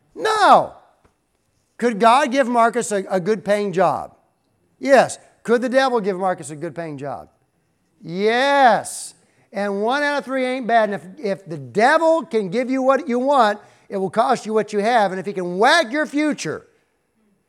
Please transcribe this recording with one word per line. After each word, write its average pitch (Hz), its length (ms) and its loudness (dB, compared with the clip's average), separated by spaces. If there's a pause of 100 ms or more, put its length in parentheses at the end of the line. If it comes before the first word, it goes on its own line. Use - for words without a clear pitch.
(140)
No. 359 600 4 (1040)
Could 220 220 -2
God 240 320 4
give 262 160 0
Marcus 233 440 0
a, 196 180 -2
a 196 100 0
good 196 240 -2
paying 208 300 -2
job? 143 420 -2 (640)
Yes. 247 400 4 (260)
Could 226 180 0
the 247 80 -4
devil 254 320 0
give 185 160 -4
Marcus 180 320 -4
a 156 60 -12
good 147 200 -10
paying 160 220 -10
job? 123 320 -12 (680)
Yes. 226 1160 0 (360)
And 202 300 -6
one 262 220 -2
out 285 160 -2
of - 60 -8
three 254 200 -4
ain't 254 220 -6
bad. 220 240 2
And 196 100 -8 (160)
if, 285 80 -12
if 196 240 -6
the 165 80 -10
devil 285 680 2
can 214 240 -4
give 240 200 -4
you 262 120 -2
what 269 260 0
you 240 120 -2
want, 247 400 2 (300)
it 202 80 -8
will 190 120 -4
cost 233 360 0
you 214 80 -6
what 208 180 -2
you 208 80 -2
have. 208 320 2
And 190 80 -8
if 180 60 -10
he 202 80 -8
can 180 240 -6
whack 262 340 2
your 294 140 -2
future 262 640 -4 (800)